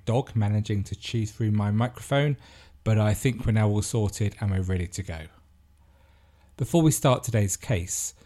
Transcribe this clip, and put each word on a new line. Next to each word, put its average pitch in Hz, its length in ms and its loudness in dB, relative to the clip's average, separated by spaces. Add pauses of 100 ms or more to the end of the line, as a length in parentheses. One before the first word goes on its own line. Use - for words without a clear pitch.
dog 117 320 -2
managing 104 480 0
to - 140 -8
chew - 280 -4
through 107 260 -2
my 104 200 2
microphone, 139 640 0 (480)
but 107 160 4
I 107 140 4
think 120 320 -2
we're 117 80 2
now 107 160 4
all 104 120 2
sorted 104 600 -2
and 101 100 0
we're 95 120 0
ready 90 240 -2
to - 140 -10
go. 80 200 -10 (1400)
Before 160 240 2
we 156 100 6
start 131 320 2
today's 104 320 0
case, - 580 -4 (120)